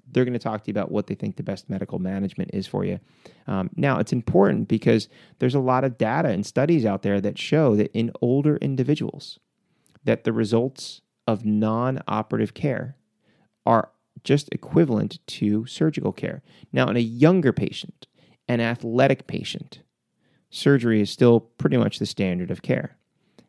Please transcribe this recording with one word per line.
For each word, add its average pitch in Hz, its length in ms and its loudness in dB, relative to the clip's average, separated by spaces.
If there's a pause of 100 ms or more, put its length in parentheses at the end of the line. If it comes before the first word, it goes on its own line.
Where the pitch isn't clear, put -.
(120)
they're 127 140 2
gonna 120 140 -4
talk 107 240 -6
to - 40 -14
you 113 60 -4
about 98 180 -4
what 104 160 -2
they - 80 -4
think 104 220 -8
the - 60 -6
best - 260 -8
medical 104 300 -6
management 95 540 -4
is 95 140 -4
for 98 160 -2
you." 95 160 -4 (480)
Um, 95 300 -2
now, 139 220 2
it's - 120 -2
important 156 560 0
because 113 400 2 (320)
there's 127 160 0
a 143 40 2
lot 127 260 2
of 127 120 -4
data 135 320 0
and 101 160 -2
studies 143 400 0
out 98 160 0
there 101 200 0
that 101 160 -4
show 147 400 2
that 104 160 2
in 117 180 -2 (100)
older 139 360 2
individuals, - 800 -4 (640)
that 113 220 0
the 113 80 0
results 113 680 -2 (260)
of 113 180 -2
non-operative 110 1080 -2
care 135 440 -6 (680)
are 113 240 4 (340)
just 143 280 2
equivalent 123 760 0
to 107 380 -2
surgical 151 460 -2
care. - 300 -8 (300)
Now, 131 180 2
in 104 60 0
a 120 60 2
younger 131 500 4
patient, - 560 -6 (400)
an 120 120 0
athletic 120 680 0
patient, - 540 -10 (680)
surgery 117 520 4
is 101 80 0
still 117 320 6
pretty - 360 -2
much 107 220 0
the 104 60 -4
standard 90 440 -4
of 92 120 -6
care. - 360 -4 (520)